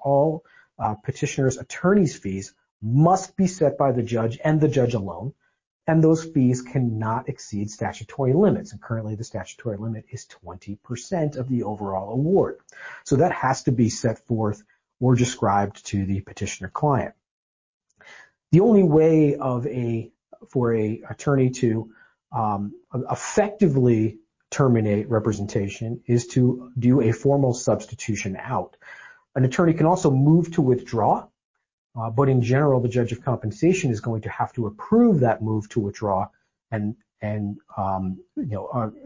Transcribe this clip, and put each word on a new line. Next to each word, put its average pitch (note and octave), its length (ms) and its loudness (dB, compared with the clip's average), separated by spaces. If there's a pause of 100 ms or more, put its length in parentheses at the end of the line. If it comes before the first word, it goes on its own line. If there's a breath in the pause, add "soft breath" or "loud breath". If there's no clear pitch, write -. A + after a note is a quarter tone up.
all, D3 440 0 (340 soft breath)
uh, G#2+ 160 -4 (120)
petitioner's C3+ 500 -2
attorney's - 580 0
fees F#2+ 380 -10 (280)
must D#3 540 2
be F#3+ 120 2
set D3 300 0
by C#3 140 2
the B2 120 0
judge A2+ 380 -2
and D#3 200 2
the D3+ 80 4
judge A#2+ 240 2
alone, G2 400 -6 (520)
and D#3+ 160 4
those D#3+ 220 6
fees B2+ 380 2
cannot A2+ 640 -4
exceed G#2 420 -8
statutory - 640 -4
limits. F#3+ 400 2
And - 100 -16
currently, A2 340 -8
the A2+ 100 -10
statutory - 500 -10
limit G#2+ 340 -10
is - 180 -14
twenty F#2 480 -16
percent D3+ 600 -6
of B2+ 140 -8
the A#2+ 140 -2
overall G2+ 500 -6
award. D3+ 420 2 (480 loud breath)
So C#3 140 0
that E3 160 2
has - 300 -4
to A#2 100 0
be A2+ 160 2
set - 380 -4
forth A2 360 -2 (380)
or B2 140 4
described G2+ 720 0
to G2 180 -4
the G2 160 -2
petitioner - 480 -10
client. - 440 0 (1400 loud breath)
The E3 100 8
only G#3 220 6
way D#3 520 4
of C3 320 -4
a, A#2 440 -4 (380)
for A#2+ 240 0
a A2 360 -2
attorney C3 400 2 (120)
to, A2+ 300 0 (400 soft breath)
um, G#2+ 300 -2 (320)
effectively C3 1300 0 (300)
terminate G#2+ 600 2
representation A2+ 960 -4
is A#2+ 220 0
to - 500 0
do B2 240 4
a A2 100 4
formal C#3 420 2
substitution G2+ 840 -4
out. - 400 -8 (580 loud breath)
An C3 80 2
attorney D#3+ 300 2
can D#3 120 2
also E3+ 260 4
move D#3 420 4
to E3 80 0
withdraw, B2 640 0 (720)
uh, A2+ 100 -6
but C3+ 200 2
in C3 120 4
general, C3 380 2
the A#2+ 80 0 (100)
judge A#2+ 140 0
of - 140 -10
compensation C3+ 680 0
is G#2+ 80 -4
going A2 220 -6
to - 80 -8
have - 240 -6
to A2+ 140 -4
approve A3 540 4
that A2+ 200 2
move G#2+ 280 -2
to A#2 120 -4
withdraw G2+ 480 -2 (420)
and, G#2+ 240 -4 (260)
and, G#2 360 -6 (180)
um, F#2+ 460 -4 (160)
you D3 180 -6
know, G2 120 -8
uh, A#2 220 -4 (160)